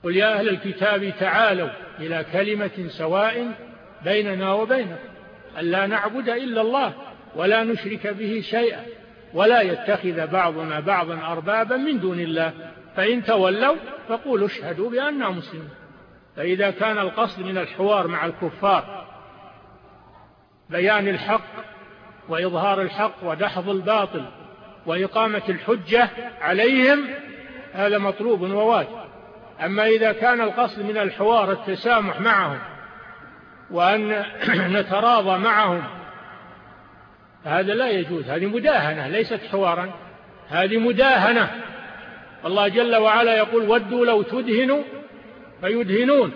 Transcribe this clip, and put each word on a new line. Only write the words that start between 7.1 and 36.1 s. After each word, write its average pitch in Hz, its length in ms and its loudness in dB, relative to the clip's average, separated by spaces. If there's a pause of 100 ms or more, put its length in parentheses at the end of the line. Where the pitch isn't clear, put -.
ولا 202 280 2
نشرك 214 420 -6
به 208 340 -4
شيئا 220 420 -2 (520)
ولا 220 260 6
يتخذ 175 680 -2
بعضنا 160 540 -2
بعضا 170 460 0
أربابا 202 500 -2
من 269 240 -2
دون 180 200 -2
الله 160 320 -2 (440)
فإن 214 280 0
تولوا 220 520 4 (320)
فقولوا 226 380 0
اشهدوا 175 440 -4
بأننا 262 400 -2
مسلمون". 160 400 -12 (640)
فإذا 185 340 0
كان 214 280 -2
القصد 196 440 -2
من 185 160 -4
الحوار 190 480 0
مع 165 200 -2
الكفار 190 800 -2 (1600)
بيان 196 380 2
الحق - 560 -4 (640)
وإظهار 180 540 0
الحق 202 420 -4
ودحض 180 440 -2
الباطل 196 560 0 (600)
وإقامة 196 640 0
الحجة 208 600 2 (320)
عليهم 254 640 4 (680)
هذا 202 260 0
مطلوب 202 420 0
وواجب. 202 480 2 (760)
أما 202 220 0
إذا 220 260 4
كان 233 280 2
القصد 214 420 -2
من 214 160 -4
الحوار 202 540 2
التسامح 190 680 0
معهم 190 380 2 (1120)
وأن 208 540 2 (180)
<clears throat> 190 360 2
نتراضى 202 600 4
معهم 202 440 2 (1600)